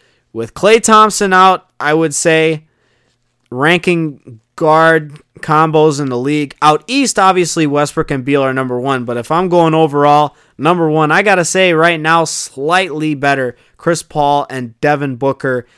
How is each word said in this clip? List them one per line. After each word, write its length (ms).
With 200
Klay 300
Thompson 480
out, 380
I 140
would 200
say 520
ranking 920
guard 640
combos 600
in 100
the 80
league. 440
Out 240
east, 320
obviously, 480
Westbrook 460
and 140
Beal 180
are 100
number 260
one. 260
But 120
if 140
I'm 180
going 240
overall, 640
number 320
one, 220
I 120
gotta 220
say 280
right 260
now, 240
slightly 920
better, 400
Chris 260
Paul 460
and 320
Devin 340
Booker. 500